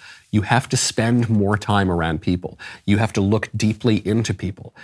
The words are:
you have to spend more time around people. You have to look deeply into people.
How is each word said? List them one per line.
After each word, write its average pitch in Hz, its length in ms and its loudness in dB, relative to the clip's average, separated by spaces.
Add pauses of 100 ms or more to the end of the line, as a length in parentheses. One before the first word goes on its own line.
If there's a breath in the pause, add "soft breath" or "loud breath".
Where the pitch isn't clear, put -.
(320 loud breath)
you 104 100 2
have 120 280 0
to 131 60 0
spend 117 520 0
more 104 280 2
time 101 320 0
around 82 320 0
people. - 380 -4 (260 loud breath)
You 101 140 2
have 110 140 0
to 107 80 -2
look 101 340 0
deeply 107 500 0
into 113 300 -2
people. - 480 -10